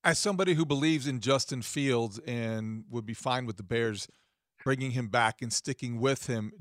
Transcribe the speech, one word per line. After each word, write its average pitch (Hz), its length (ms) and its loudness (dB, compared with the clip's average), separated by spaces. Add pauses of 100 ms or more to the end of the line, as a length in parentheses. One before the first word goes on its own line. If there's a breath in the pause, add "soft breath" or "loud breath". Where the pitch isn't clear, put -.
As 165 160 4
somebody 190 360 2
who 160 120 4
believes 147 420 2
in 131 120 -2
Justin 127 420 0
Fields 117 580 0
and 110 720 -4
would 120 160 -6
be 110 80 -8
fine 127 320 -2
with 104 120 -6
the 101 60 -14
Bears 110 440 0 (560 soft breath)
bringing 131 280 0
him 120 180 -2
back 113 320 2
and 117 100 -4
sticking 120 480 -4
with 135 280 2
him, 110 340 -2